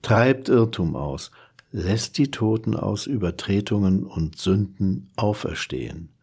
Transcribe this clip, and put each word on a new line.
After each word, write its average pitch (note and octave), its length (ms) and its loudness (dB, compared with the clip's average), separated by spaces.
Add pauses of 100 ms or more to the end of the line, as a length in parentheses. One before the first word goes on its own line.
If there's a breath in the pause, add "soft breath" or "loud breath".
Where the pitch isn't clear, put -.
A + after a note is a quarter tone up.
treibt B2 460 4
Irrtum A2+ 480 2
aus, C#2 360 -8 (420 soft breath)
lässt G2 440 -2
die C#3 140 2
Toten A2 460 0
aus - 300 -2
Übertretungen G2 1000 0
und D#2+ 320 -6
Sünden F#2+ 800 0
auferstehen - 1040 -4